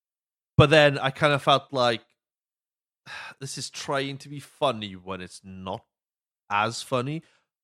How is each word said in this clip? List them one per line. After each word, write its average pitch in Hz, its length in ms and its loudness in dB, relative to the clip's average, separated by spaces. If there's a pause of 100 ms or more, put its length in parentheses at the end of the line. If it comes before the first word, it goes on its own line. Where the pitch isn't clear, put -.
(560)
but 151 140 8
then 147 280 6
I 135 120 -2
kind 147 220 2
of 135 100 0
felt 135 300 2
like, 120 300 0 (1040)
<sighs> - 340 -18
this 135 180 -12
is 131 120 -10
trying 139 480 -6
to 143 100 -20
be 143 100 -14
funny 110 560 -4
when 92 260 -10
it's 90 220 -16
not 95 420 -10 (640)
as 107 340 0
funny. 135 400 -4 (420)